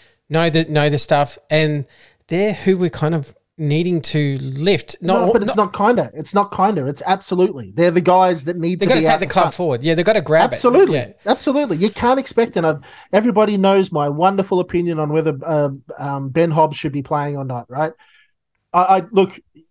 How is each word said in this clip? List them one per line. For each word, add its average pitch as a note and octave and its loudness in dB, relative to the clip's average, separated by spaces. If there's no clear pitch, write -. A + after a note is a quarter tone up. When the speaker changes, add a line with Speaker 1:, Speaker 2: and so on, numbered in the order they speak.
Speaker 1:
know E3 2
the, D#3+ 0
know D3+ 0
the C#3+ 0
stuff, C#3+ 0
and D3+ 0
they're G3 -2
who F#3+ 0
we're F3 0
kind D#3 -2
of C#3+ -6
needing E3 0
to C#3+ -2
lift. C#3 -2
Not F3 0
Speaker 2:
No, F#3+ 2
but G#3+ 2
it's G#3+ -4
Speaker 1:
not G3+ 0
Speaker 2:
not G#3 -2
kinda. G3 0
It's D#3 -12
not G3+ -2
kinda. F#3 0
It's C#3+ -8
absolutely. F3+ -2
They're E3+ 4
the E3+ 2
guys F3+ 2
that F3 -6
need E3+ -4
Speaker 1:
They G3 0
Speaker 2:
to F3+ 2
Speaker 1:
gotta D#3+ 4
Speaker 2:
be D#3+ 2
Speaker 1:
take D#3 4
Speaker 2:
out D#3 0
Speaker 1:
the F#3+ -4
Speaker 2:
in C3 -8
Speaker 1:
club F3+ 2
Speaker 2:
front. D#3+ -2
Speaker 1:
forward. C3+ -4
Yeah, E3 0
they E3+ 0
gotta G#3+ 2
grab D#3+ 2
it. - -4
Speaker 2:
Absolutely. B3+ 4
Speaker 1:
Yeah. - -8
Speaker 2:
Absolutely. B3 0
You F#3+ 0
can't B3 0
expect, - -2
and E3+ 0
I've, D3+ 0
everybody G#3+ 2
knows G3 2
my D3 -2
wonderful F#3 0
opinion F3 -4
on D3+ -4
whether, D#3 0
uh, D3 0
um, C#3 -8
Ben E3 0
Hobbs D3+ 2
should D3 -6
be C#3+ -6
playing D3 -4
or C#3 -8
not, B2 -10
right? D3+ -4
I, F3 2
I, F#3 4
look, F#3+ 2